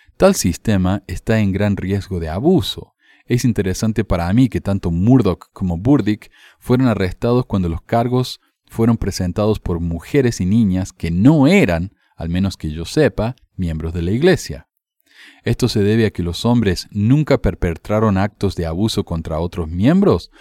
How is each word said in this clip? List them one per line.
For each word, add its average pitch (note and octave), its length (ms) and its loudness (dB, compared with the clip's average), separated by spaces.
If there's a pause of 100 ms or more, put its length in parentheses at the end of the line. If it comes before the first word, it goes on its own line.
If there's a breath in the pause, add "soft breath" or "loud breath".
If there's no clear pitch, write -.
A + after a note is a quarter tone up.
(160 soft breath)
Tal G3 180 4
sistema F#2 720 0
está A2 340 -2
en G2 120 0
gran G2 240 0
riesgo F#2 440 -4
de D#2+ 100 -6
abuso. C3+ 640 0 (320 soft breath)
Es B2 180 0
interesante G#2+ 580 -2
para F2+ 300 -2
mí B2 160 4
que F2+ 120 -4
tanto F#2+ 300 -2
Murdoch G2+ 640 2
como F2 260 -4
Burdick G#2+ 520 0 (280 soft breath)
fueron B2+ 300 0
arrestados A#2 560 0
cuando F#2 240 -2
los E2 140 -4
cargos B2 580 -2 (280)
fueron A2+ 280 2
presentados G2+ 640 -2
por E2+ 200 -4
mujeres G#2+ 600 -2
y F2+ 60 0
niñas F#2+ 460 0
que - 180 -6
no C3 360 4
eran, G#2 480 2 (220)
al E2 120 -8
menos F#2 280 -2
que D#2 140 -8
yo E2 140 -8
sepa, B2 520 0 (200)
miembros D#2+ 360 -4
de E2+ 100 -4
la F2 80 -2
iglesia. C3 580 0 (760 loud breath)
Esto B2 240 0
se G#2+ 140 0
debe G#2+ 240 2
a G2 40 -2
que - 120 -6
los E2+ 220 -6
hombres A2+ 460 0
nunca B2+ 480 2
perpetraron G2+ 800 -2
actos G2+ 380 -2
de E2+ 100 -4
abuso F#2+ 380 -2
contra E2 340 -6
otros E2+ 300 -6
miembros, B2 640 2 (100)